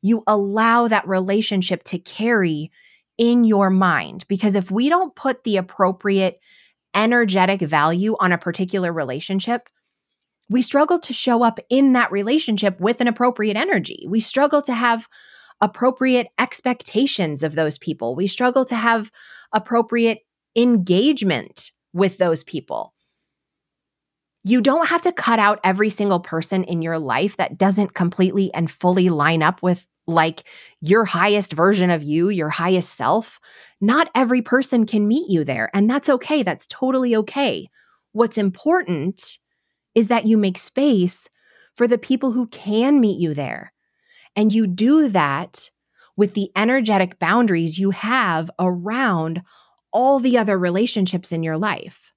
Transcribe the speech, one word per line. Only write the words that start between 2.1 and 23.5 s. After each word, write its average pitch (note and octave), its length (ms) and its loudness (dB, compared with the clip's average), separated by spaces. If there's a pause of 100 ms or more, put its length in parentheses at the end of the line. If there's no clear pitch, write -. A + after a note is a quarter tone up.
in A#3+ 260 4
your G3+ 280 4
mind. F3 560 0
Because G3 260 0
if F#3+ 160 -2
we A#3 200 0
don't F4 260 0
put - 280 -4
the G#3 140 0
appropriate F#3+ 840 0 (540)
energetic G3 680 2
value E3 580 0
on F3+ 120 2
a E3+ 60 2
particular F3+ 560 -4
relationship, E3 760 -4 (840)
we B3 100 2
struggle D4+ 380 2
to D4+ 140 -8
show A#3 280 0
up A#3 260 2
in C4+ 260 4
that A#3+ 180 2
relationship G3+ 680 -2
with A3 220 0
an A#3+ 60 2
appropriate A3+ 500 0
energy. B3 500 -4
We G#3 120 0
struggle C#4+ 420 0
to C4 120 -4
have A#3 340 -2 (540)
appropriate B3+ 680 0 (100)
expectations A#3 1040 -2
of D#3 140 -4
those D#3 240 -2
people. A#2+ 340 -6
We F3 140 -2
struggle B3 380 0
to B3+ 100 -6
have A3+ 360 -2 (400)
appropriate A#3 680 0 (360)
engagement G#3 1160 0 (220)
with F#3 260 0
those E3 240 0
people. - 500 -10 (1500)